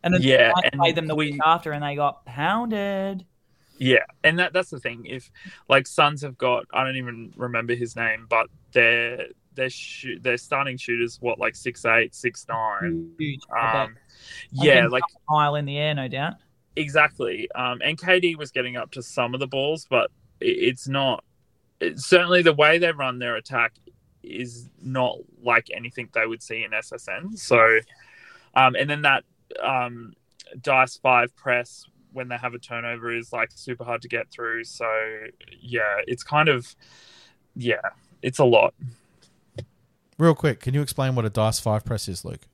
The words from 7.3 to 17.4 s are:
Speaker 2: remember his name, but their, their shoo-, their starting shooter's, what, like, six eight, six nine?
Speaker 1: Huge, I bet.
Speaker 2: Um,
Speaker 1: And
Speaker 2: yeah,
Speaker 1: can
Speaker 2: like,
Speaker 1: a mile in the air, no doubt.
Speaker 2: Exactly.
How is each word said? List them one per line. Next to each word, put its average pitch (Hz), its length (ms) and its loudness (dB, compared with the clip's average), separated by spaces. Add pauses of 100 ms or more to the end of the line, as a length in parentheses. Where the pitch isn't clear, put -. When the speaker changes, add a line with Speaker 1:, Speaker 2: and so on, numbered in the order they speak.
Speaker 2:
remember 120 380 -2
his 120 220 -6
name, 113 320 -4
but 113 200 2 (240)
their, 117 540 2 (280)
their 131 160 -4
shoo-, - 500 -12
their 123 160 0
starting 135 400 -4
shooter's, 117 440 -4
what, 120 180 -2
like, 113 160 -2
six - 300 -10
eight, 113 300 2
six - 340 -8
nine? 113 680 -4
Speaker 1:
Huge, 147 220 -6 (120)
I 113 200 0
bet. 113 100 0
Speaker 2:
Um, 113 140 -8 (540)
Speaker 1:
And 131 140 -2
Speaker 2:
yeah, 135 180 8
Speaker 1:
can 117 80 2
Speaker 2:
like, 131 140 0
Speaker 1:
a - 280 -8
mile 147 220 2
in 147 100 -4
the 143 140 -6
air, 151 160 -2
no 131 140 -6
doubt. 135 260 -6 (400)
Speaker 2:
Exactly. 147 800 0